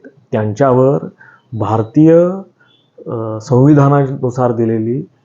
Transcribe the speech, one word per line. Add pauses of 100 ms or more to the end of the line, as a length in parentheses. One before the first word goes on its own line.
(320)
त्यांच्यावर (560)
भारतीय, (920)
अ,
संविधानानुसार
दिलेली (180)